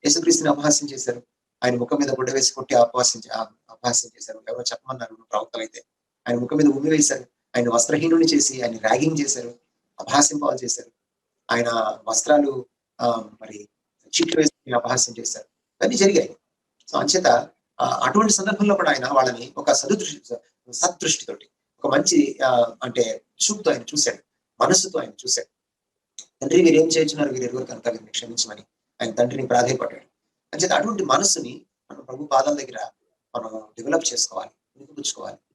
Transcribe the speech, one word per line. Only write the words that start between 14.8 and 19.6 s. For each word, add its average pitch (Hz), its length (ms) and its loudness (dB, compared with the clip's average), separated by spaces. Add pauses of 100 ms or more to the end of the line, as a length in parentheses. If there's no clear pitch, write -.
చేశారు, - 260 -10
ఇవన్నీ - 520 -4
జరిగాయి. - 400 4 (560)
So 156 60 -2
అంచేత, - 280 0 (540)
ఆ, - 240 0
అటువంటి 202 280 4
సందర్భంలో 202 420 2
కూడా 151 160 0
ఆయన 135 220 0
వాళ్ళని 127 440 0
ఒక - 160 0